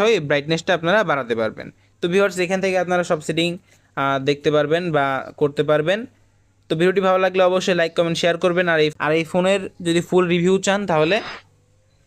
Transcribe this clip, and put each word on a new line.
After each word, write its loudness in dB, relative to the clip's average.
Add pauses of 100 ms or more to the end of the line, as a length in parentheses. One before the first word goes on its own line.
হয় 2
এই -2
ব্রাইটনেসটা -2
আপনারা 0 (120)
বাড়াতে -2
পারবেন। -4 (340)
তো -4
ভিউয়ার্স 0
এখান -2
থেকে 0
আপনারা 0
সব 0
সেটিং, -2
আহ, -4 (100)
দেখতে -2
পারবেন 2 (140)
বা 2 (340)
করতে 0
পারবেন। 0 (680)
তো -6
ভিডিওটি 2
ভালো 2
লাগলে 2
অবশ্যই 0
লাইক, -2
কমেন্ট, 0
শেয়ার 2
করবেন। 0
আর 2
এই, 2 (140)
আর 0
এই -2
ফোনের 2 (260)
যদি 2
ফুল 4 (100)
রিভিউ 2 (120)
চান 0 (100)
তাহলে 2 (920)